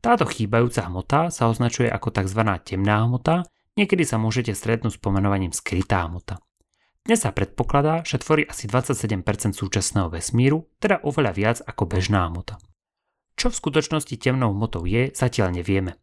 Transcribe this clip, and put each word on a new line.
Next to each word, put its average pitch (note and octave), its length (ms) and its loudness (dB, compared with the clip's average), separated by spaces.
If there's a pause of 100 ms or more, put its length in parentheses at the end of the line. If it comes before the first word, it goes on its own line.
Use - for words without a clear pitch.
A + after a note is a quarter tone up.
Táto A#3 240 4
chýbajúca A2+ 640 0
hmota F#2 300 0 (100)
sa A#2+ 160 0
označuje A#2 400 0
ako - 280 -2
takzvaná G2 480 0
temná G#2 440 2
hmota, D#3+ 400 2 (320)
niekedy F#3+ 280 2
sa A2+ 120 0
môžete A2 360 0
stretnúť A2 440 -2
s - 40 -20
pomenovaním G2 520 0
skrytá F#2 520 -2
hmota. F2 360 -10 (680)
Dnes A#3 160 2
sa - 80 -2
predpokladá, D#3+ 720 0
že - 160 -4
tvorí D#3 240 2
asi - 240 -10
dvadsaťsedem A2 560 0
percent G2+ 320 0
súčasného F#2+ 560 0
vesmíru, B2+ 640 2
teda G3+ 320 0
oveľa A#2+ 240 0
viac G#2+ 320 2
ako - 240 -4
bežná F#2 400 2
hmota. F2+ 320 -10 (720)
Čo - 160 -2
v - 160 -2
skutočnosti D3+ 560 0
temnou B2+ 320 0
hmotou G2+ 320 -4
je, A#2 320 2
zatiaľ G2+ 400 0
nevieme. F#2 460 -2